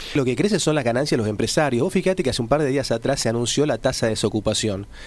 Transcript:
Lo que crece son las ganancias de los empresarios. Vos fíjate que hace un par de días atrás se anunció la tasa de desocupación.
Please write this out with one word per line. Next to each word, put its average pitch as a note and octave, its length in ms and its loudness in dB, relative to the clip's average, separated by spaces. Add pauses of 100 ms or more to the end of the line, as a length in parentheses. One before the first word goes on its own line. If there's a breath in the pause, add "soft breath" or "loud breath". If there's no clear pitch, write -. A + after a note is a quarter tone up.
(160)
Lo C#3 100 2
que B2 100 0
crece G#3 240 0
son D#3 160 2
las C#3+ 80 0
ganancias A#2+ 280 0
de B2+ 120 2
los G#2+ 60 0
empresarios. A#2 520 0
Vos F#3 120 0
fíjate F#3 280 0
que C3 80 0
hace A#2+ 120 -2
un A2+ 80 -2
par D3 120 4
de D3 60 2
días C3 240 0
atrás B2+ 300 0
se A#2+ 80 0
anunció A#2+ 360 2
la C#3 120 0
tasa B2+ 300 0
de A2 40 2
desocupación. G#2+ 760 0 (220 loud breath)